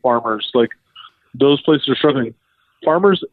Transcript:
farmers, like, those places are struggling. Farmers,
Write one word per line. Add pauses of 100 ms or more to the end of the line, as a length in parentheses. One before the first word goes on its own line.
farmers,
like, (640)
those
places
are
struggling. (520)
Farmers,